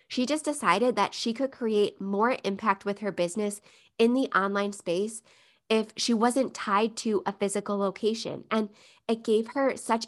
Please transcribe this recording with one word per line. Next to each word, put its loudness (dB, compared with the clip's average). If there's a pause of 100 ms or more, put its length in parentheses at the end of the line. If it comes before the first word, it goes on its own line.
she -2
just -2
decided 2
that 0
she -4
could -2
create 0
more 0
impact -2
with -4
her -4
business -2 (400)
in 4
the 2
online 0
space -4 (480)
if 2 (100)
she 2
wasn't 2
tied 0
to 0
a -2
physical -2
location. -2
And 0 (380)
it -2
gave 2
her 0
such -2